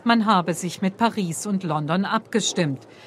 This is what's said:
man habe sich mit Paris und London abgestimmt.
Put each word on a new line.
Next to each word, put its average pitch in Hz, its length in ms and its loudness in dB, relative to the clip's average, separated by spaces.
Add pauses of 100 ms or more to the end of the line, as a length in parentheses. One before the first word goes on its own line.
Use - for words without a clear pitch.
man 233 220 4
habe 180 260 4
sich 165 300 -4
mit 190 160 0
Paris 208 480 -2
und 190 180 -2
London 156 400 0
abgestimmt. 185 840 -2 (200)